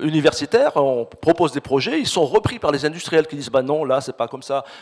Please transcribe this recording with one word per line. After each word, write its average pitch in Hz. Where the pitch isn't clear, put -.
universitaires, 156
on 131
propose 165
des 139
projets, 139
ils 240
sont 165
repris 220
par 147
les 139
industriels 160
qui 143
disent, « 131
Bah 127
non, 147
là, 131
c'est -
pas 117
comme 131
ça, 135